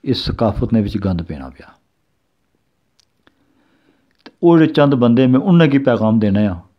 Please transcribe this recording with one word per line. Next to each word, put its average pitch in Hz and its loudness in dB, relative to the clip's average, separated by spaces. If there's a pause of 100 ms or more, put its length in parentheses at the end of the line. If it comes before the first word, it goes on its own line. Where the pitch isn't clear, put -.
ਇਸ 131 -6
ਸਕਾਫਤ 113 -4
ਨੇ 113 0
ਵਿੱਚ 101 -6
ਗੰਦ 95 -4
ਪੈਣਾ 69 -14
ਪਿਆ। - -20 (2500)
ਤੇ - -20 (120)
ਉਹ 170 4
ਜਿਹੜੇ 156 2
ਚੰਦ 143 2
ਬੰਦੇ 120 2
ਮੈਂ 127 2
ਉਹਨਾਂ 170 2
ਕੀ 139 0
ਪੈਗਾਮ 113 0
ਦੇਣਾ 104 0 (120)
ਆ 90 -10 (200)